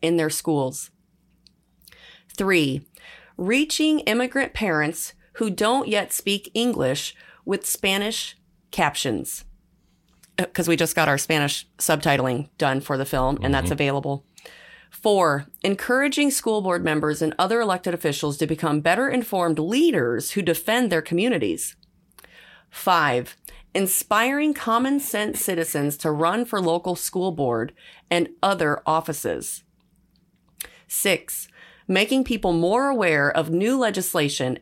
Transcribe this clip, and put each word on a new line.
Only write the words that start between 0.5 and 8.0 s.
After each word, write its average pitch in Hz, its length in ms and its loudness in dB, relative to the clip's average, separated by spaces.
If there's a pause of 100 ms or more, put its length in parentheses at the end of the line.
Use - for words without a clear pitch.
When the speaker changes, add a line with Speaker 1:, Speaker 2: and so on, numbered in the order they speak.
Speaker 1:
Three, 156 480 2 (520)
reaching 302 640 2
immigrant 254 520 0
parents 160 600 -2 (200)
who 220 160 -2
don't 214 380 0
yet 208 260 -2
speak 202 400 -4
English 175 640 0 (300)
with 196 200 -4
Spanish 202 720 -2 (340)